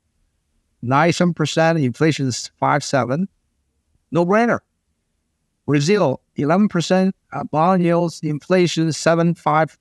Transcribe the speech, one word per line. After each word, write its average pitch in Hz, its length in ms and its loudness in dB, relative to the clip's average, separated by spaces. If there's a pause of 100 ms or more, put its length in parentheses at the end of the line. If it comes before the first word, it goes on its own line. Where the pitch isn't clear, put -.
(840)
nine 143 300 2
some 175 220 0
percent, 160 460 0
inflation 139 480 -2
is - 220 -8 (100)
five 135 240 0
seven, 139 440 -2 (840)
no 170 120 2
brainer. 208 360 0 (1080)
Brazil, 147 560 0 (140)
eleven 185 320 2
percent, 185 460 0 (180)
uh, 143 120 -8
bond 175 380 0
yields, 170 400 0
inflation 160 680 0
seven, 170 420 0
five, 151 460 -2